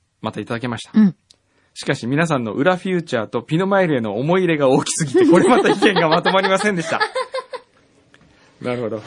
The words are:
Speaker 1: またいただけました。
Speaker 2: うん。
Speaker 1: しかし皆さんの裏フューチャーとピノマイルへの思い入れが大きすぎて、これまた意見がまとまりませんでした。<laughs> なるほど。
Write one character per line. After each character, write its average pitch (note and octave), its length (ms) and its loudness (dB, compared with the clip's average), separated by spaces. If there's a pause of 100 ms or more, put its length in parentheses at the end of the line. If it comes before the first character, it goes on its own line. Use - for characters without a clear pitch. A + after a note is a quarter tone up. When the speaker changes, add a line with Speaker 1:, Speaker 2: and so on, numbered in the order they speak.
(220)
Speaker 1:
ま A2 100 -6
た - 80 -10
い G#2 60 -8
た A#2+ 100 -8
だ A2+ 40 -6
け B2 80 -8
ま A#2 120 -6
し - 100 -18
た。 G#3+ 100 0
Speaker 2:
う G#3+ 40 8
ん。 F#3+ 120 2 (600)
Speaker 1:
し - 100 -14
か D3+ 80 0
し A2+ 140 -8
皆 D3 180 0
さ D#3 120 -2
ん A#2+ 60 -4
の G#2 100 -6
裏 F3 240 0
フ F#3+ 120 -8
ュ F3+ 80 -2
ー E3+ 60 -2
チ C3 140 -4
ャ G#2+ 80 -4
ー - 20 -10
と A#2 160 -6
ピ D#3 160 -2
ノ F#3+ 80 -2
マ G3 160 2
イ F3 40 0
ル D3 100 2
へ A#2 40 -2
の G#2 160 -4
思 E3 220 0
い - 20 0
入 F3+ 60 0
れ D#3+ 100 0
が C#3+ 100 2
大 C#3 160 4
き - 100 -6
す D#3+ 120 -4
ぎ - 80 -6
て、 E4+ 160 4
こ - 80 6
れ - 100 4
ま B3+ 140 4
た - 80 2
意 - 100 2
見 G#3+ 140 4
が E3 160 2
ま E3 140 2
と - 80 0
ま F#3+ 100 2
り - 80 0
ま F#3+ 80 2
せ G#3 140 0
ん F#3 40 -2
で E3+ 60 -2
し - 80 -6
た。 - 100 -2 (840)
<laughs> - 800 -20
な B2 120 -4
る B2 80 -6
ほ A2 80 -4
ど。 A2 180 -8